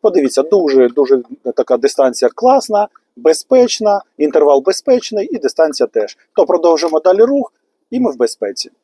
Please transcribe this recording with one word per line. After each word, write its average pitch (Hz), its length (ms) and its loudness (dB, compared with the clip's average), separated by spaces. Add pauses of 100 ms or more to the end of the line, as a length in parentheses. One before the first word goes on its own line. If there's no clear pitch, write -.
Подивіться, 147 420 0
дуже, 147 440 2
дуже 131 340 0 (340)
така 123 220 0
дистанція 127 580 0
класна, 220 520 0 (280)
безпечна, 240 840 0 (160)
інтервал 147 480 2
безпечний 220 680 -2
і 269 60 -6
дистанція 156 500 -2
теж. 104 300 -6 (160)
То 180 120 2
продовжимо 165 540 0
далі 185 220 2
рух, 262 320 0 (380)
і 247 80 -6
ми 240 120 -2
в 127 60 -12
безпеці. 110 540 -6 (120)